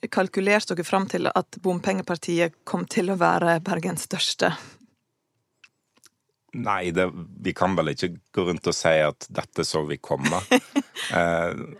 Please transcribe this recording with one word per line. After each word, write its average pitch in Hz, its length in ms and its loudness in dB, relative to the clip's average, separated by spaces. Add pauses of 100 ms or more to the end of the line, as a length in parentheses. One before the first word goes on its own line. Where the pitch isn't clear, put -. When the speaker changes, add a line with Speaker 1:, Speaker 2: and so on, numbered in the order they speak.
Speaker 1:
kalkulert 196 600 2
dere 175 180 -4
fram 190 180 2
til 185 240 -2
at - 320 -2
bompengepartiet 175 920 0 (120)
kom 175 240 -4
til 180 220 0
å 190 100 0
være 170 400 4
Bergens 175 460 -4
største? - 460 0 (2000)
Speaker 2:
Nei, 101 380 0
det, 92 140 4 (360)
vi 92 120 -2
kan 92 240 2
vel 78 160 2
ikke 90 160 -2 (240)
gå 92 140 0
rundt 85 200 -2
og 85 80 2
si 82 260 4
at 73 280 0
dette - 380 -4
så 76 180 -2
vi 73 120 -6
komme. 71 520 -2
Speaker 1:
<laughs> - 380 2 (240)
Speaker 2:
Eh, 85 420 2 (260)